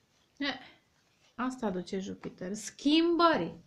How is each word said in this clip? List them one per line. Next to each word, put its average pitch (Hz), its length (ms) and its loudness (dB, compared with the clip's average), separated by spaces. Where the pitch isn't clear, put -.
Eh, 285 200 -4
asta 254 320 -4
aduce 185 320 -4
Jupiter. 190 560 -8
Schimbări. 320 1000 2